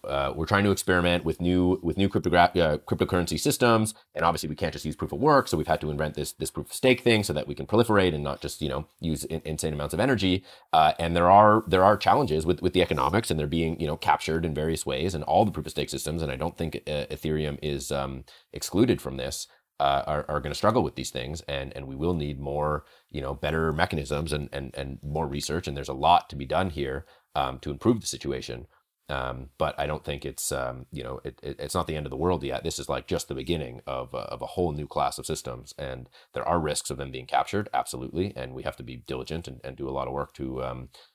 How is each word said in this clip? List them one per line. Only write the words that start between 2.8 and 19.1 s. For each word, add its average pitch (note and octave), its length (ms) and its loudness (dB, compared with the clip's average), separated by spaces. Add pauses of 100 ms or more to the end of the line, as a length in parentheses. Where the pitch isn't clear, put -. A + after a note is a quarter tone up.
cryptocurrency F2 600 0
systems. A#2 540 4 (200)
And E2 120 0
obviously E2 240 0
we D2+ 60 -8
can't D#2+ 180 -2
just D2+ 100 -8
use D2+ 100 -2
proof D#2 160 -4
of D2 100 -4
work. C#3+ 280 4
So - 80 0
we've D#2 100 0
had D#2+ 140 2
to D2+ 100 -4
invent D2+ 260 -2
this, D2 160 -4
this - 180 -6
proof - 160 -8
of - 80 -14
stake B2+ 260 4
thing G#2+ 240 4
so - 80 -2
that D2 160 -4
we C#2+ 60 -8
can C#2+ 120 -8
proliferate G#2 480 4
and D2 80 -2
not C#2 200 -4
just, - 180 -8
you D#2 80 0
know, C#2 180 -4 (140)
use D#2+ 240 -2
in-, D#2+ 220 -6
insane D#2 260 -2
amounts D2 220 -4
of E2 60 0
energy. F#2+ 440 2 (260)
Uh, D#2 280 8
and E2+ 180 0
there F2 140 6
are, G#2+ 360 10
there F#2 160 6
are G2+ 140 8
challenges F#2+ 480 2
with, E2+ 160 2
with F2+ 140 0
the F2+ 80 6
economics, D#2 480 2
and D#2 100 0
they're D2 60 0
being, E2 340 0
you D#2 60 -2
know, D2+ 100 -2
captured D#2+ 480 0
in E2 80 -2
various D2+ 320 -2
ways D2 300 -2
in D2+ 80 -4
all F#2 240 4
the G2 40 0
proof D2 140 -6
of C2+ 80 -10
stake C#2+ 160 -4
systems. D2+ 320 -4
And D#2 100 -4
I C2 60 -6
don't D#2 220 -6
think, E2 180 -4 (100)
uh, D2 240 -4
Ethereum D2+ 520 -2
is, C#2+ 280 -4
um, C2+ 340 -4 (280)
excluded A2 480 2
from C2+ 160 -8